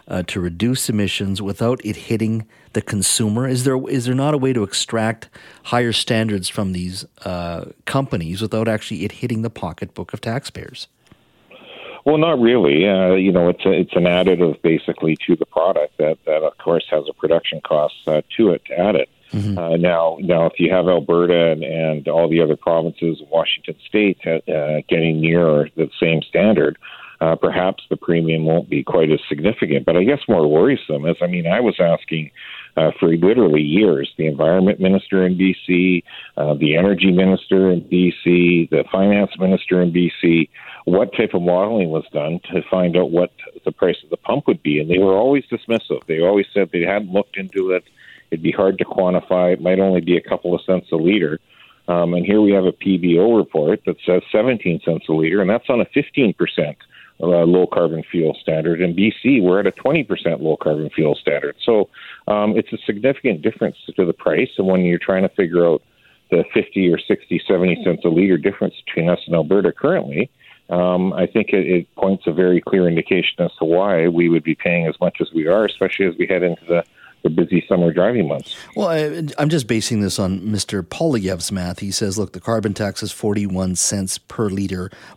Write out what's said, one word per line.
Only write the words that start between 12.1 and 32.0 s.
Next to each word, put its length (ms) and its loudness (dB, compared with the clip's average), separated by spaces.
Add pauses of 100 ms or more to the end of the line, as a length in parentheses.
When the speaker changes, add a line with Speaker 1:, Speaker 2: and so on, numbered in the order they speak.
Speaker 2:
not 240 0
really. 480 4
Uh, 260 2
you 180 2
know, 160 2
it's 180 -2
a, 60 4
it's 220 0
an 100 2
additive 580 2
basically 540 0 (100)
to 100 2
the 80 -2
product 540 0
that, 260 0
that 180 0
of 140 -2
course 340 -2
has 160 0
a 60 -8
production 480 -2
cost, 360 -2 (100)
uh, 160 0 (160)
to 120 4
it, 160 -2
to 120 -6
add 160 2
it. 160 -2 (220)
Speaker 1:
Mm-hmm. 260 -4
Speaker 2:
Uh, 180 -2
now, 460 2
now, 240 2
if 120 -2
you 140 0
have 160 2
Alberta 640 2
and, 120 -2
and 460 -4
all 220 2
the 100 2
other 160 2
provinces, 640 -2 (100)
Washington 460 -2 (100)
State, 400 0
uh, 240 -4
uh, 380 -2
getting 320 0
near 560 2
the 140 -2 (100)
same 220 0
standard, 560 2 (420)
uh, 140 0
perhaps 560 -2
the 60 -2
premium 480 0
won't 260 0
be 120 -2
quite 280 2
as 180 2
significant. 560 -2
But 120 2
I 80 4
guess 240 2
more 180 4
worrisome 580 2
is, 160 0
I 60 0
mean, 200 -2
I 140 2
was 180 0
asking, 520 -2 (460)